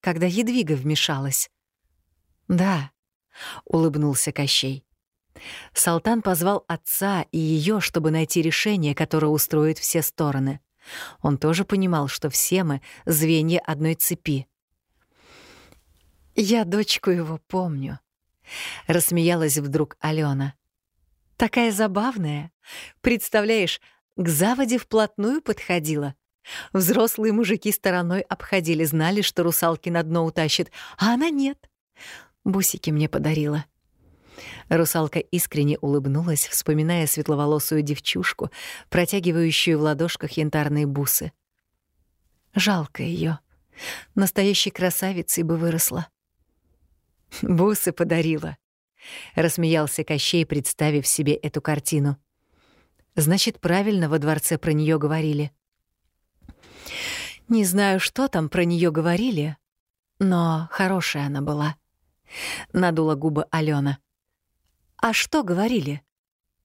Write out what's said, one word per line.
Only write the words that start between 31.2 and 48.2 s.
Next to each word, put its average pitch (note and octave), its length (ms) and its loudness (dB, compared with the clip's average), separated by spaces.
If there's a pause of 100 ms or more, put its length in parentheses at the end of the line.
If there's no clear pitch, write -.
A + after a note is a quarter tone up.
нет. C#4 400 -4 (760)
Бусики F#3+ 460 0
мне D3+ 180 2
подарила». D3+ 560 -2 (1040)
Русалка E3 500 2
искренне D3 600 0
улыбнулась, C#3+ 680 0
вспоминая D#3+ 600 0
светловолосую D3+ 760 0
девчушку, - 680 -4 (400)
протягивающую E3+ 880 2
в D3 40 2
ладошках D#3 500 -2
янтарные D3 540 0
бусы. C#3+ 460 -2 (1200)
«Жалко F#3 480 0
её. E3 360 -2 (760)
Настоящей G3 560 2
красавицей F3+ 720 -2
бы E3 140 0
выросла». E3 520 -2 (1300)
«Бусы F#3 500 2
подарила», D#3+ 640 -2 (800)